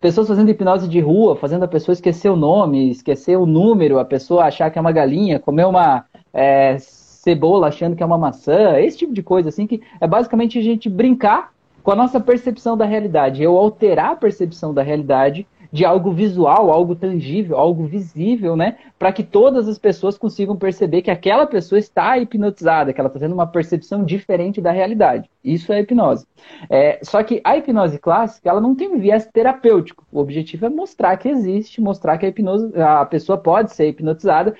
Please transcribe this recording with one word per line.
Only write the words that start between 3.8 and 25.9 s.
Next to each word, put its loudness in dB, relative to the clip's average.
a 0
pessoa 0
achar 0
que -8
é -4
uma 0
galinha, 0
comer 0
uma, 2
é, 2
cebola -2
achando -4
que -6
é -2
uma 0
maçã, 0
esse 0
tipo -4
de -6
coisa, 0
assim, -6
que -6
é -2
basicamente 0
a -2
gente -2
brincar 0
com 0
a 2
nossa 0
percepção -2
da 2
realidade, -2
eu 4
alterar 2
a -4
percepção -4
da 0
realidade 0
de 0
algo 0
visual, 2
algo 2
tangível, -4
algo 0
visível, -4
né? -2
Pra 0
que -6
todas 2
as -6
pessoas -2
consigam -4
perceber -2
que -4
aquela 0
pessoa -2
está 0
hipnotizada, -2
que -6
ela 0
tá -8
tendo -4
uma -2
percepção -4
diferente -4
da 0
realidade. 0
Isso -4
é 0
hipnose. 0